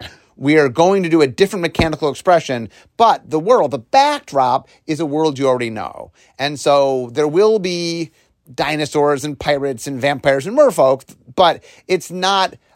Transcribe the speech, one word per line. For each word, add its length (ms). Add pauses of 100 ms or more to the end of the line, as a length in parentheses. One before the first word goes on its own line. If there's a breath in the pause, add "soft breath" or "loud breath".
(360 loud breath)
We 200
are 120
going 340
to 60
do 120
a 60
different 360
mechanical 460
expression, 600 (260 soft breath)
but 320
the 120
world, 320
the 60
backdrop, 880 (180 soft breath)
is 120
a 80
world 320
you 80
already 240
know. 420 (260 soft breath)
And 200
so 540
there 160
will 300
be 540 (400)
dinosaurs 720
and 140
pirates 480
and 140
vampires 460
and 100
merfolk, 480 (300)
but 280 (240 soft breath)
it's 240
not, 440 (220)